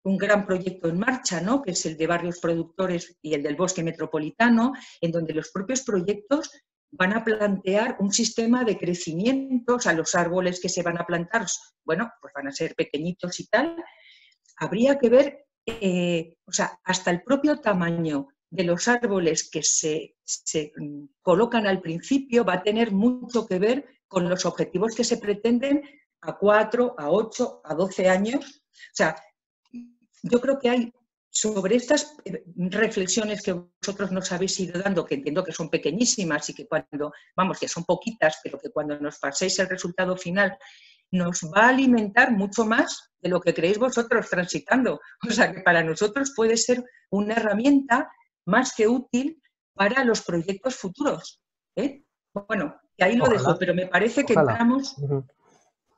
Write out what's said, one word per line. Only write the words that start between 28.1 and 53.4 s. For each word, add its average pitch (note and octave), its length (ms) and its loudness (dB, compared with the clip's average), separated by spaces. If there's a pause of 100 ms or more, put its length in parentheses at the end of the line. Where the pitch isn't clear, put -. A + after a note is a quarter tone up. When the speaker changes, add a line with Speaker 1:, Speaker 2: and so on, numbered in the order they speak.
Speaker 1:
O - 280 -20
sea, E3 200 0 (1080)
yo A#3+ 180 2
creo C#4 180 0
que A#3+ 100 2
hay A#3+ 240 0 (400)
sobre G#3 440 0
estas, - 480 0
eh, - 180 -10 (140)
reflexiones G3+ 840 -2
que F#3 120 -2
vosotros F#3+ 580 -8
nos F#3 220 -4
habéis F#3+ 260 -2
ido F3 220 -4
dando, G3 240 0
que D#3 100 -4
entiendo D3+ 300 -2
que D#3+ 80 -8
son D#3 160 -6
pequeñísimas D#3+ 800 -2
y D3 40 -10
que - 140 -16
cuando, D3 460 -6 (240)
vamos, D3+ 200 0
que C3+ 120 -8
son E3+ 160 -6
poquitas, - 580 0
pero C#3+ 160 -10
que C#3+ 100 -12
cuando D3 300 -4
nos C#3+ 180 -8
paséis F#3 420 -4
el F#3 100 0
resultado F#3 480 -4
final F#3+ 400 -2 (520)
nos F3 340 0
va F#3+ 240 4
a - 20 8
alimentar B3 600 4
mucho G3+ 340 0
más - 560 -2
de F3+ 80 -4
lo F3+ 100 2
que E3+ 140 0
creéis E3+ 260 2
vosotros A#3+ 500 0
transitando. F3+ 680 0 (280)
O A#3 40 -2
sea, F#3+ 220 2
que F#3 80 -12
para E3+ 220 4
nosotros G#3 520 -2
puede A3+ 220 2
ser B3 260 0 (260)
una G#3 260 0
herramienta B3 760 2 (340)
más A#3 300 0
que G#3+ 140 4
útil C4 520 -2 (320)
para A3+ 300 2
los A3+ 200 2
proyectos G3 520 -4
futuros, F#3 680 -6 (360)
¿eh? C4+ 260 -4 (440)
Bueno, F#3+ 280 -4 (220)
que F3+ 80 4
ahí A3 100 4
lo B3 80 4
Speaker 2:
Ojalá. - 160 6
Speaker 1:
dejo, C#3+ 180 4